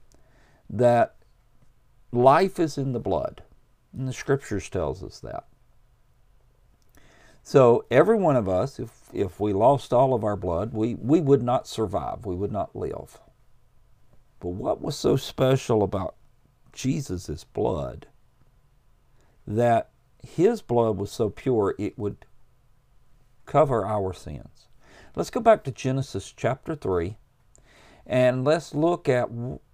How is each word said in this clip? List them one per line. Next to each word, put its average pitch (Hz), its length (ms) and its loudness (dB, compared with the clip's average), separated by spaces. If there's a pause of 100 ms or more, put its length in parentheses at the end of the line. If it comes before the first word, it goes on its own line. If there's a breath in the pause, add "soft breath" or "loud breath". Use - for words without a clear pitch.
(680 soft breath)
that 120 460 2 (960)
life 139 480 4
is 160 180 -2
in 135 140 -4
the 120 80 -4
blood, - 420 -4 (500)
and 131 160 -8
the 123 60 -6
scriptures - 560 -4
tells 78 320 -6
us - 180 -16
that. - 260 -14 (2000 soft breath)
So 120 480 6
every 170 260 6
one 175 200 2
of 110 120 2
us, 95 300 -2
if, - 340 -14
if - 280 -4
we 104 120 0
lost 120 400 2
all 131 220 4
of 110 100 -2
our 104 120 -2
blood, 95 380 -4
we, 113 200 -2
we 143 260 2
would 139 220 4
not 123 260 -2
survive, 95 560 -6
we 90 120 -6
would 98 160 -4
not 98 240 -8
live. - 440 -10 (1200)
But 87 100 -8
what 120 300 -4
was 147 160 -6
so - 200 0
special 131 640 0
about 95 320 -2 (580)
Jesus' 90 720 -6
blood 78 600 -6 (1400)
that 113 420 2 (340)
his 214 380 0
blood 113 360 0
was 101 140 -6
so - 200 -2
pure 110 480 0
it 101 180 -6
would 101 300 -8 (1200)
cover 131 400 2
our 98 260 -4
sins? - 540 -16 (480 soft breath)
Let's - 160 -4
go - 80 -4
back 220 240 4
to 131 80 -6
Genesis 131 600 -6
chapter 131 440 -4
three, 92 420 -2 (880 soft breath)
and 127 400 2
let's 156 300 0
look 165 340 0
at 123 200 0
w-, 117 300 -8 (140)